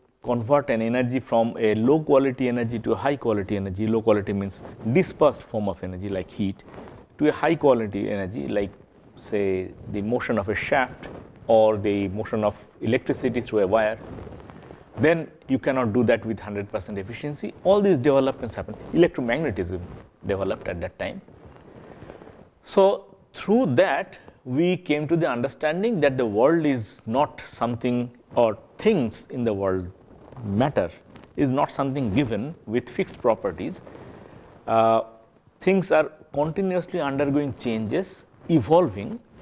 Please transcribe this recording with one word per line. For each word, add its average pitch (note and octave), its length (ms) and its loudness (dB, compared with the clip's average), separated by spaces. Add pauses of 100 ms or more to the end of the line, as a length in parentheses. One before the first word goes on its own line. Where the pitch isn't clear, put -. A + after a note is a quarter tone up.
(240)
convert B2 440 2
an A2+ 140 0
energy B2 380 0
from A#2 380 0
a G#2+ 180 2
low C3+ 240 4
quality C3+ 480 2
energy A#2+ 320 -2
to A2+ 120 -2
a G#2+ 40 -2
high C#3 180 -2
quality G#2 420 -2
energy, G2 300 -4
low A2 160 2
quality G#2 300 2
means G2 280 -6 (320)
dispersed D3+ 500 2
form G#2 260 -4
of F#2 160 -6
energy F#2 240 -8
like F#2+ 200 -4
heat, - 360 -6 (540)
to D3+ 100 2
a C#3+ 40 4
high D#3+ 220 2
quality G#2+ 560 2
energy G#2 380 -6
like, G#2 240 -2 (440)
say, F#2+ 540 -2 (220)
the G#2 100 -4
motion A#2+ 360 -2
of G2 100 -2
a G#2 60 0
shaft - 540 -2 (380)
or A2 300 6
the G2+ 320 0
motion G#2+ 340 -4
of G#2 140 0 (240)
electricity B2 600 -2
through A2 200 0
a F#2+ 60 4
wire, A2 320 2 (1000)
then D#3+ 340 2 (160)
you C3 120 2
cannot C3 340 0
do B2 100 4
that A2+ 220 4
with A2 160 -6
hundred G2+ 320 -8
percent G#2 260 -8
efficiency. C#3+ 640 -10
All G3+ 180 4
these F#3+ 180 4
developments C3+ 560 2
happened. G#2 240 -10 (140)
Electromagnetism A#2+ 880 0 (460)
developed G2 420 -4
at F2+ 120 -6
that - 180 -10
time. G2 220 -8 (1400)
So - 500 2 (200)
through G#3 420 2
that, F3 420 2 (280)
we E3 280 2
came D3+ 320 -2
to E3 100 0
the D#3 140 0
understanding D#3 720 -2
that C#3 160 2
the B2+ 80 0
world C3 400 4
is C3 400 -2
not B2+ 420 -2
something, A#2+ 640 -2 (240)
or A2+ 220 4 (220)
things E3 500 0
in B2+ 160 -6
the A2 80 2
world, F#2+ 340 -2 (580)
matter, G#2 460 0 (460)
is C#3 140 2
not C#3+ 200 0
something C3+ 440 -2
given B2 400 -2 (100)
with A#2 240 -4
fixed - 320 -6
properties. G#2+ 640 -2 (840)
Uh, A2+ 360 4 (580)
things F#3 320 2
are D#3 180 4 (220)
continuously F3 680 -2
undergoing C#3 580 0
changes, A#2 640 -4 (240)
evolving D3 720 2 (220)